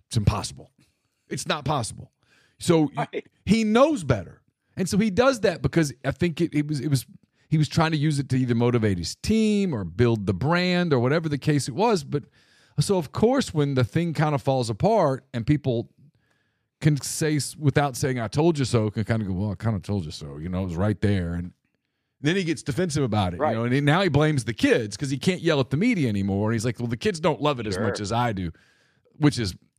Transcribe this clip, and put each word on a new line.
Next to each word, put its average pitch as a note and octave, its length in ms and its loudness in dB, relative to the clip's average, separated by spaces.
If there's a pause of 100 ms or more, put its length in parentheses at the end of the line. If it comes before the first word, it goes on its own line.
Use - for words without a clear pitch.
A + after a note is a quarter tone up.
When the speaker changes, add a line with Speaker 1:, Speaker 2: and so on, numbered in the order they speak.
Speaker 1:
It's - 100 -4
impossible. - 540 -2 (560)
It's - 200 -8
not D#3 180 -4
possible. C#3 460 -4 (480)
So E3 220 4
y- A3 320 -2
Speaker 2:
Right. - 140 -8 (180)
Speaker 1:
he A3+ 180 4
knows A#3 400 4
better. A2+ 400 -4 (340)
And F#3 100 -2
so G3+ 100 0
he A3 120 4
does A#3+ 320 2
that F3 200 0
because D3+ 320 0 (120)
I C3+ 60 0
think F3 280 -2
it, E3 160 -2
it D3 100 0
was, D3+ 140 -4
it B2+ 80 -4
was, C#3 180 0 (440)
he D#3+ 80 4
was D3+ 100 2
trying D#3+ 240 2
to D#3+ 60 0
use D3 220 0
it C3 100 -6
to C3 80 0
either B2 180 2
motivate A#2 420 2
his E2 180 -8
team G#3 600 0
or G2+ 80 -6
build G#2 440 0
the G2+ 60 0
brand F3 600 0
or B2+ 80 2
whatever D#3 260 0
the D3 100 -2
case C#3+ 300 0
it B2 80 -10
was. F#3+ 300 0
But C#3 180 -6 (560)
so, F#3+ 180 2
of E3+ 140 -4
course, B3 420 2
when C#3+ 200 0
the B2+ 100 2
thing E3 300 0
kind D3+ 200 2
of B2+ 80 0
falls B2+ 280 0
apart D3+ 640 2
and A#2 120 -6
people C#3 440 0 (920)
can D#3 220 4
say, D#3 340 -2
s-, - 220 -4
without C#3+ 400 0
saying, C3 220 -2
"I A2 100 -4
told D#3 280 2
you C3+ 80 0
so," G#2+ 240 2
can A2 140 -4
kind A2+ 180 -2
of G2+ 60 -4
go, F#2+ 60 -4
"Well, G2+ 180 -2
I F2+ 40 -6
kind A2+ 200 -2
of E2+ 80 -6
told G2 220 -4
you D2+ 60 -10
so." C#2+ 260 -14
You D#2+ 120 -10
know, F#2 140 -4
it F#2+ 40 -4
was E2+ 100 -6
right G#2 240 0
there. F#2 320 0
And E2+ 180 -6 (720)
then D3+ 160 0
he G3 80 0
gets D#3 180 -4
defensive C#3+ 400 -2
about G2+ 300 0
it. - 60 -10
Speaker 2:
Right. D3 120 0
Speaker 1:
You A2+ 60 -2
know, A#2 80 -2
and B2 80 0
he, C#3+ 80 2
now D3 200 2
he F#3+ 80 2
blames D3 360 2
the A2+ 80 -4
kids C#3+ 420 0
'cause C#3 140 -8
he C#3 80 -4
can't F3+ 240 -2
yell D#3 180 2
at B2+ 100 0
the C#3 80 -2
media F#3+ 300 2
anymore. G2+ 420 0
And A#2 60 0
he's A2 100 -2
like, B2 140 -4
"Well, A#2+ 80 -4
the A#2 100 -4
kids G3+ 220 -2
don't D#3 220 -2
love C#3 180 0
it A2 80 -6
as G2+ 80 -2
Speaker 2:
Sure. G2+ 80 -2
Speaker 1:
much G2 160 -2
as G2+ 140 -6
I A#2+ 180 0
do," F#2 200 -4 (640)
which D3 200 2
is G#2 160 -4 (240)